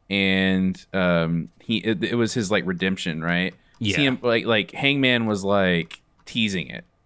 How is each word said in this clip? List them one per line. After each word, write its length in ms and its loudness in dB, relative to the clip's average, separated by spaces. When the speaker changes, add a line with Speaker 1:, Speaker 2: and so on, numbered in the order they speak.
Speaker 1:
and, 720 2
um, 560 0
he, 180 -2
it, 260 -2
it 120 -2
was 180 0
his, 180 -2
like, 140 0
redemption, 580 -2
right? 300 0
Speaker 2:
Yeah. 180 -2
Speaker 1:
See 80 2
him, 160 0
like, 240 0
like, 260 0
Hangman 540 2
was, 180 0
like, 580 0
teasing 440 -2
it. 160 -14